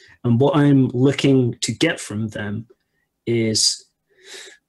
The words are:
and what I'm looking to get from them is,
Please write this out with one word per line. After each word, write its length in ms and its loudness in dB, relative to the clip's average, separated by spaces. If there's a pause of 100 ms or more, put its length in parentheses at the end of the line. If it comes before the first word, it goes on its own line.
(240)
and 160 2
what 160 2
I'm 320 4
looking 720 2
to 120 -6
get 280 -2
from 280 -6
them 380 -10 (580)
is, 600 -2 (840)